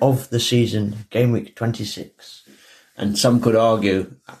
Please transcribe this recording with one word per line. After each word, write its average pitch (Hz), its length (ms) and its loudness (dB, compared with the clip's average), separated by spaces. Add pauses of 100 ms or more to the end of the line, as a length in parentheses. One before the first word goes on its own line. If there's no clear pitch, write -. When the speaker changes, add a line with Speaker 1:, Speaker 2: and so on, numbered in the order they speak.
Speaker 1:
of 131 280 0
the 120 100 -2
season, 107 720 -2
game 120 200 0
week - 240 -4
twenty-six. - 880 -8 (520)
Speaker 2:
And 101 220 -4
some 123 220 2
could 113 160 2
argue 101 600 2 (240)